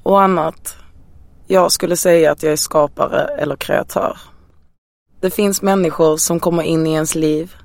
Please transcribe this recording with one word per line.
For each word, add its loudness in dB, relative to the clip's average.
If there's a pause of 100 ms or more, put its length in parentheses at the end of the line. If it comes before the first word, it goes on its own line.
och 4
annat. -2 (720)
Jag 2
skulle -2
säga 4
att -6
jag 0
är -2
skapare 0
eller -6
kreatör. -4 (1000)
Det -2
finns -2
människor 2
som -2
kommer 0
in 0
i 0
ens -2
liv, -2 (100)